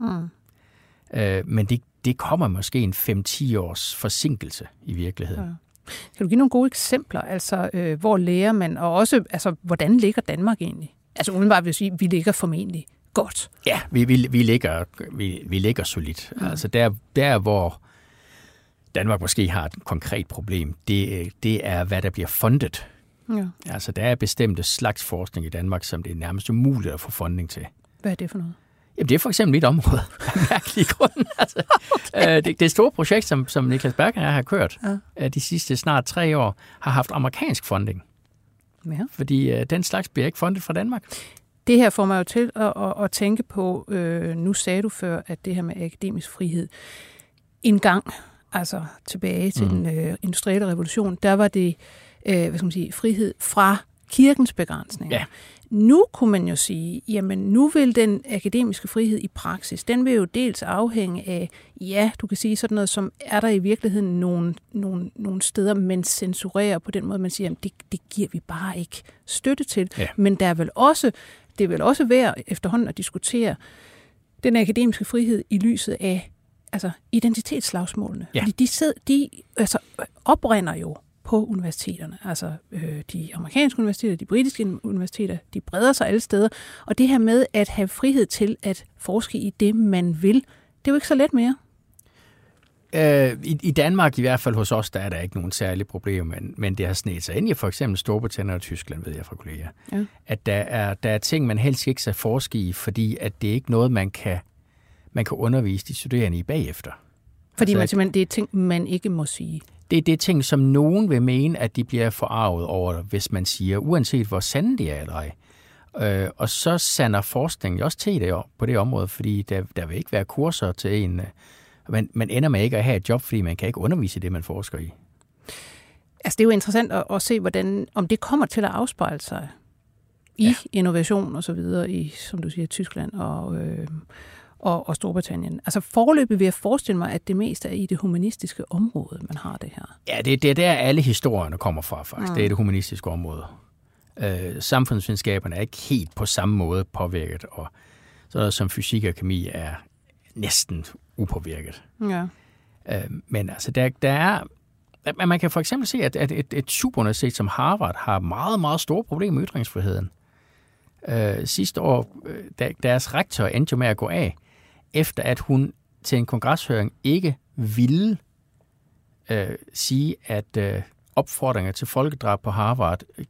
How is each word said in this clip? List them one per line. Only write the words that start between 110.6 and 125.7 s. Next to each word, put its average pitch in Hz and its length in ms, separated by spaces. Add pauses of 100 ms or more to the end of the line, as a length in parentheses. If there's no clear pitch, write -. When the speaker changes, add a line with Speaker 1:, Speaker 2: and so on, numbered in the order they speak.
Speaker 2:
nogen 151 500
vil 123 120
mene, 135 360
at 117 180
de 120 80
bliver 117 260
forarvet 95 560
over, 90 360
hvis 98 300
man 92 120
siger, 95 340
uanset 135 480
hvor 110 140
sande 214 380
de 78 120
er 71 100
eller 78 140
ej. 76 180 (920)
Øh, 92 120
og 110 120
så - 300
sander 110 420
forskningen 98 580
jo 98 60
også 160 140
til 196 220
det, 90 140 (240)
på 127 80
det 127 120
område, 101 300
fordi 104 340
der, 98 200 (140)
der 87 100
vil 82 100
ikke 147 160
være 101 120
kurser 135 480
til 104 320
en. 90 160
Øh, 92 60 (640)
man, 110 240
man 113 160
ender 131 180
med 107 140
ikke 120 160
at 104 60
have 123 120
et 90 120
job, 120 140
fordi - 200
man 87 140
kan 101 100
ikke 120 140
undervise 131 360
i 92 40
det, 90 120
man 85 100
forsker 85 360
i. 82 140 (1300)